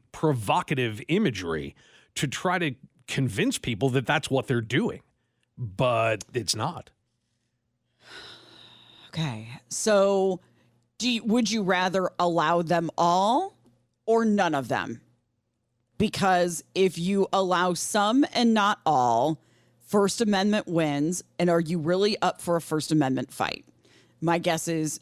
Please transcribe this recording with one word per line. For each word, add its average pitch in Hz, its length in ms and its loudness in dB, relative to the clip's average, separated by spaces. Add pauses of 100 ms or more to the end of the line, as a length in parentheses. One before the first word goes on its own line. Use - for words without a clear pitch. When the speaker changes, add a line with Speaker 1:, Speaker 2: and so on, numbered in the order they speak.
(120)
Speaker 1:
provocative 127 960 -2
imagery 92 680 -2 (400)
to 143 140 -4
try 175 320 -2
to 147 140 -4 (340)
convince 139 500 -2
people 131 320 -2
that 123 160 0
that's 151 240 -2
what 131 160 -2
they're 120 140 0
doing, 127 400 -2 (580)
but 113 760 0
it's 113 220 -4
not. 127 360 -6 (2250)
Speaker 2:
Okay. 117 400 -8 (200)
So 196 720 2 (580)
do 247 120 -2
you, 233 140 -2
would 220 260 2
you 220 120 -2
rather 185 560 0
allow 170 440 2
them 170 340 0
all 202 600 2 (500)
or 226 180 4
none 202 300 2
of 131 140 -4
them? 117 320 -4 (1000)
Because 180 640 0 (100)
if 185 240 2
you 190 340 0
allow 180 420 0
some 220 580 0
and 233 220 2
not 208 320 2
all, 131 520 2 (480)
First 202 340 0
Amendment 208 480 0
wins. 160 540 0 (160)
And 175 120 2
are 170 100 4
you 170 180 -2
really 185 440 0
up 180 180 -2
for 175 160 0
a 160 40 0
First 156 320 -4
Amendment 131 400 0
fight? - 320 -6 (560)
My 170 180 0
guess 165 300 -2
is 156 340 -4